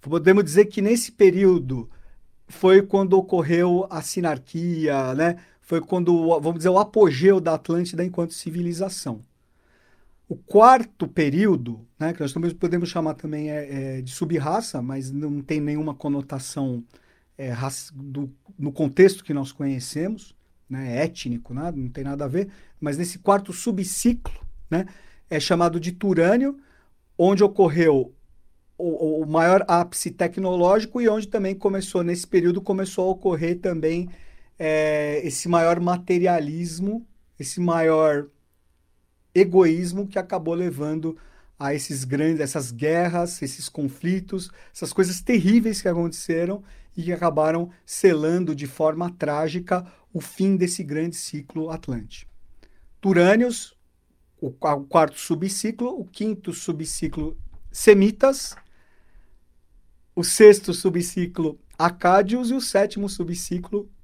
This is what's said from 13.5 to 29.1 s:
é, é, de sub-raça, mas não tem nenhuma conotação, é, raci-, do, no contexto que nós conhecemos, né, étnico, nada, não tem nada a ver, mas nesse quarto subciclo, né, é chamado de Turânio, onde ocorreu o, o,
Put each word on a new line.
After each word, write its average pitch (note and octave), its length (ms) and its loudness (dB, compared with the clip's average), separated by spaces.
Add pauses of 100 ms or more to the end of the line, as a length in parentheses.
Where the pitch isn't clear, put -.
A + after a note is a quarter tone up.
é, C#3 480 -8
é, B2+ 40 -10
de B2+ 80 -14
sub-raça, D#3+ 680 -4
mas C3 300 -8
não C#3+ 320 -6
tem D3 180 -4
nenhuma D3 340 -4
conotação, C#3 880 -6 (540)
é, C3+ 140 -10
raci-, C3+ 440 -8
do, C3+ 360 -10 (280)
no C#3 140 -6
contexto F#3 500 4
que D3 120 -6
nós C3+ 180 -6
conhecemos, D3 840 -6 (340)
né, C3 360 -8
étnico, B2 480 -8
nada, D#3 240 -8
não B2+ 140 -8
tem C3+ 140 -12
nada C#3 200 -8
a C3+ 40 -6
ver, F3+ 200 -4 (320)
mas D3 160 -4
nesse F3 220 -8
quarto G3 340 0
subciclo, G3+ 840 -2 (360)
né, F3+ 160 -2 (420)
é D#3 100 -4
chamado E3+ 400 0
de E3+ 140 -6
Turânio, G3+ 680 2 (600)
onde F#3+ 260 4
ocorreu D#3+ 680 4 (640)
o, F3 100 -6
o, D#3 340 -2